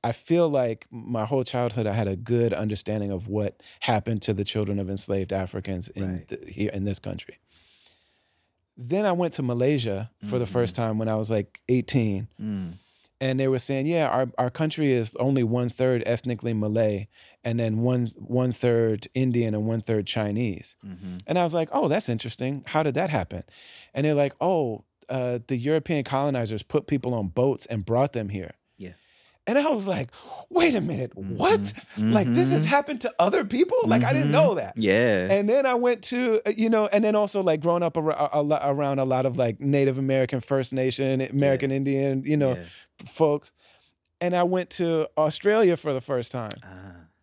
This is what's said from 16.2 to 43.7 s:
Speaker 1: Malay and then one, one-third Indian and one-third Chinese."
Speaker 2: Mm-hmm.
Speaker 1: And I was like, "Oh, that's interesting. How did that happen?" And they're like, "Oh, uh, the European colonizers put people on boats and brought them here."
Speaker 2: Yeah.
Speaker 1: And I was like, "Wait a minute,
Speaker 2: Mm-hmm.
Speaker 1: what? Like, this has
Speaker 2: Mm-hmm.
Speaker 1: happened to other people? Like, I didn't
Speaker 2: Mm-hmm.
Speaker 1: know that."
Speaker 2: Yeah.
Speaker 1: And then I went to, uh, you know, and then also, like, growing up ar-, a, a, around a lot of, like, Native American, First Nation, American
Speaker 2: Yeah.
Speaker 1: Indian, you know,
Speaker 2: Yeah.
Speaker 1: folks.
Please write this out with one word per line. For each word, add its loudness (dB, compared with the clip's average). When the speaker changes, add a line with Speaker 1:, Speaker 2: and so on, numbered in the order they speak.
Speaker 1:
Malay 0
and -2
then 0
one, 2
one-third 0
Indian 0
and -2
one-third -2
Chinese." -4
Speaker 2:
Mm-hmm. -12
Speaker 1:
And 0
I 2
was 0
like, -2
"Oh, 0
that's 0
interesting. -6
How 0
did 0
that -2
happen?" -4
And -2
they're 2
like, 2
"Oh, 0
uh, -2
the -2
European 0
colonizers -2
put -2
people -2
on -2
boats 0
and -4
brought 2
them -4
here." -8
Speaker 2:
Yeah. -16
Speaker 1:
And 2
I 2
was 0
like, -2
"Wait 4
a 2
minute, -4
Speaker 2:
Mm-hmm. -8
Speaker 1:
what? 2
Like, 4
this 4
has 4
Speaker 2:
Mm-hmm. 0
Speaker 1:
happened 0
to -4
other 4
people? 2
Like, 4
I 2
didn't 2
Speaker 2:
Mm-hmm. 2
Speaker 1:
know 6
that." -6
Speaker 2:
Yeah. 4
Speaker 1:
And 2
then 4
I 2
went 0
to, 0
uh, 0
you 2
know, 4
and 2
then 4
also, 0
like, 2
growing 2
up 0
ar-, 0
a, 0
a, 2
around 0
a 2
lot 2
of, 0
like, 0
Native 2
American, 0
First 0
Nation, 0
American 2
Speaker 2:
Yeah. 0
Speaker 1:
Indian, 0
you 2
know, 2
Speaker 2:
Yeah. -8
Speaker 1:
folks. 0